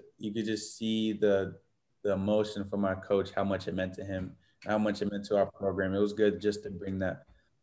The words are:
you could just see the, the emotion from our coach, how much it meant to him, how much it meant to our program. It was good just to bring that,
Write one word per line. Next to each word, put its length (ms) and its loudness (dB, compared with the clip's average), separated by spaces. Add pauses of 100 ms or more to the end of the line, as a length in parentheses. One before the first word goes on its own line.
(200)
you 120 -6
could 140 -2
just 320 -4
see 360 0
the, 440 2 (460)
the 80 0
emotion 580 0
from 160 0
our 160 0
coach, 300 2
how 120 0
much 240 -2
it 60 -2
meant 220 -2
to 100 -10
him, 300 -6 (300)
how 140 0
much 240 0
it 80 -2
meant 140 -6
to 120 2
our 140 6
program. 420 0
It 60 2
was 140 2
good 280 4
just 220 0
to 80 -8
bring 280 -4
that, 260 -2 (380)